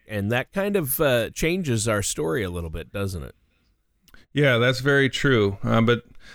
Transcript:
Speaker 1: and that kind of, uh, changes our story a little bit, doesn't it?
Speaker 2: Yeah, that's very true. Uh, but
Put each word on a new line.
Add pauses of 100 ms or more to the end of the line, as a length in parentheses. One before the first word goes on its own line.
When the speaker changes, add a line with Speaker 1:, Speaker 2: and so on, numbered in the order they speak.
Speaker 1:
and
that
kind
of,
uh,
changes
our
story
a
little
bit,
doesn't
it? (960)
Speaker 2:
Yeah,
that's
very
true.
Uh,
but (300)